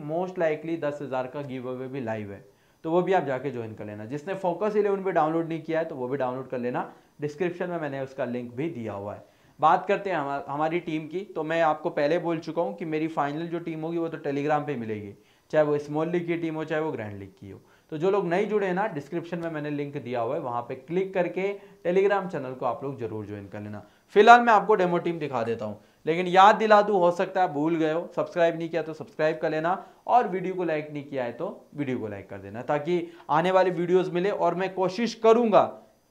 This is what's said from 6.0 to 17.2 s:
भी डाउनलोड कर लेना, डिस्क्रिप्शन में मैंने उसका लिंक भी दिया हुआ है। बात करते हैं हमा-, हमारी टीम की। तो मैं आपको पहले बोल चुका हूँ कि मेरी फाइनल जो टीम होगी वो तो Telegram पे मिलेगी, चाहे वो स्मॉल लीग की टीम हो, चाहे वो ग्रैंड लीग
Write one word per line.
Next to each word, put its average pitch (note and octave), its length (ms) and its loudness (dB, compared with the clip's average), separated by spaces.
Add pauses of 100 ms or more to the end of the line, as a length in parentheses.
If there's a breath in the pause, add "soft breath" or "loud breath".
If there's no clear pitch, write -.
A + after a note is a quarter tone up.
भी C3+ 80 -2
डाउनलोड C3 320 -4
कर C3 100 -6
लेना, B2+ 340 -4 (280 loud breath)
डिस्क्रिप्शन F3 500 -4
में E3+ 100 -4
मैंने C#3 200 -6
उसका C3+ 240 -4
लिंक A#2+ 280 -6
भी C3+ 180 -4
दिया A2+ 220 -8
हुआ G2+ 220 -8
है। - 100 -16 (360 soft breath)
बात E3 280 4
करते G3 220 0
हैं F3+ 60 -2
हमा-, C#3 320 -4
हमारी D#3 320 0
टीम D#3+ 280 -6
की। E3 180 -6
तो E3 160 -6
मैं D#3+ 200 0
आपको D#3 280 2
पहले D#3 280 2
बोल E3 200 -2
चुका D#3+ 240 -4
हूँ F#3+ 140 -4
कि F#3+ 80 -8
मेरी D#3 240 -2
फाइनल D#3 380 -2
जो E3+ 120 -6
टीम D#3+ 220 -8
होगी E3 180 -4
वो E3 100 -2
तो D#3+ 120 -8
Telegram C#3+ 460 -2
पे C#3+ 100 -4
मिलेगी, G#2+ 360 -6 (380 soft breath)
चाहे D#3 140 4
वो D3 140 2
स्मॉल D3 300 -2
लीग E3+ 180 -2
की E3+ 100 -2
टीम E3 180 -4
हो, D#3 100 -6
चाहे D#3 180 -2
वो D#3+ 100 -2
ग्रैंड G#2+ 260 -8
लीग G2 120 -14